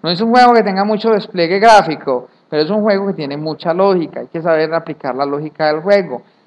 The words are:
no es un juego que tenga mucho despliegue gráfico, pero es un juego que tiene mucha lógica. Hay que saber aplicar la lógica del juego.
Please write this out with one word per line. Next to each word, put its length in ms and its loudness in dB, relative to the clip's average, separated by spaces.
no 80 -4
es 100 -4
un 100 0
juego 220 6
que 100 4
tenga 220 -2
mucho 260 -2
despliegue 480 -2
gráfico, 680 4
pero 120 -2
es 80 -2
un 120 -2
juego 240 0
que 80 -4
tiene 220 -8
mucha 360 -6
lógica. 480 0
Hay 60 -12
que 160 -10
saber 320 0
aplicar 400 -6
la 100 -2
lógica 440 -4
del 120 -2
juego. 420 0